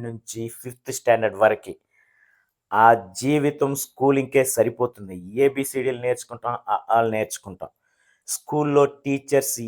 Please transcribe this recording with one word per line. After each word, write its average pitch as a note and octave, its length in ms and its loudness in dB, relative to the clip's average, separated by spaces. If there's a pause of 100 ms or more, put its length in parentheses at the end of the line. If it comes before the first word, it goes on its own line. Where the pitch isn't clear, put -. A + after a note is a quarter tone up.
నుంచి A2+ 340 -12 (200)
ఫిఫ్త్ B2+ 380 -14
స్టాండర్డ్ A2+ 460 2
వరకు. G#2 300 0 (1080)
ఆ A#2 40 10 (320)
జీవితం C#3+ 500 0 (120)
స్కూలింగ్కే C3+ 600 0 (140)
సరిపోతుంది. G#2+ 600 -2 (280)
ఏబిసిడీలు C3+ 640 -2
నేర్చుకుంటాం, A#2+ 480 -6 (180)
ఆ G2+ 40 2 (200)
ఆలు A2+ 200 2
నేర్చుకుంటాం. - 540 -8 (580)
స్కూల్లో D3 540 0 (220)
టీచర్స్ C#3 520 -2 (120)